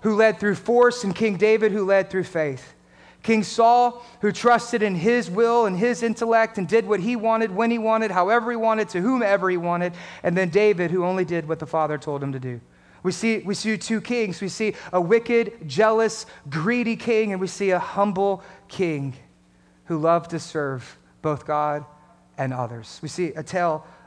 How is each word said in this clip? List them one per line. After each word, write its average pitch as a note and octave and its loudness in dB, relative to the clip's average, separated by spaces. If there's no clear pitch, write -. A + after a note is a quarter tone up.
who G#3+ 0
led A3 4
through G3+ 0
force, A#3+ 2
and G3 -2
King G#3+ 0
David, G#3+ 4
who G3+ -2
led F#3+ 2
through F#3 -2
faith. D3+ -6
King A3 4
Saul, A#3+ 2
who G#3 2
trusted A#3 2
in G3+ 0
his G3+ 2
will A#3 2
and F#3 0
his A#3 0
intellect A3+ 2
and F#3 -4
did G#3 2
what G3+ 0
he A#3 -2
wanted, A3+ 0
when A#3 0
he A#3 0
wanted, A3 0
however A3 2
he A#3 -4
wanted, A3 0
to F3+ -4
whomever G3+ 2
he F3+ 0
wanted. F3 -2
And F3 0
then F#3 0
David, F3+ 2
who F3+ 0
only F#3 0
did D#3+ -6
what D#3+ -4
the D#3 -10
Father D3+ -2
told C#3+ -6
him C#3 -6
to C3+ -8
do. B2+ -10
We F#3 -2
see, A3 0
we G3 -4
see G#3+ -2
two A3 -4
kings. A3 -4
We G3 -6
see G#3+ -4
a F3+ 2
wicked, A3+ 0
jealous, A3 2
greedy A3 0
king, A3 0
and F#3+ -4
we F#3+ -4
see G3 -2
a F3+ 2
humble G3 0
king D3 -4
who E3 -4
loved E3 2
to E3+ -6
serve C#3 -6
both D3+ -2
God D3 -2
and C3 -2
others. A#2 -8
We D#3 -10
see F3 -4
a D#3 -10
tale E3+ -2